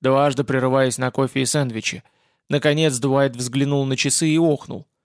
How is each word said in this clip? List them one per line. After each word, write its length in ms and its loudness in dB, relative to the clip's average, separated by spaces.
дважды 440 2
прерываясь 540 0
на 120 -2
кофе 300 -2
и 60 0
сэндвичи. 560 -4
Наконец 480 2
Дуайт 360 2
взглянул 520 -2
на 100 -2
часы 320 0
и 100 2
охнул. 480 -2